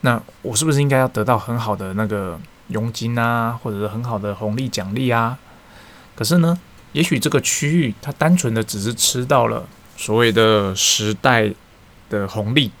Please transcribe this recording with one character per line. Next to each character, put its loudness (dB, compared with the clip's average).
那 0
我 -6
是 0
不 2
是 2
应 2
该 4
要 4
得 -2
到 2
很 -4
好 -2
的 -6
那 0
个 -4
佣 -4
金 -4
啊， -2
或 -6
者 -6
是 -2
很 -6
好 -4
的 -4
红 -4
利 -4
奖 -6
励 0
啊？ 0
可 -6
是 4
呢， 2
也 0
许 0
这 -2
个 2
区 0
域 -2
它 -10
单 4
纯 0
的 0
只 -6
是 -2
吃 -2
到 4
了 -4
所 -2
谓 6
的 4
时 0
代 2
的 -4
红 -4
利 2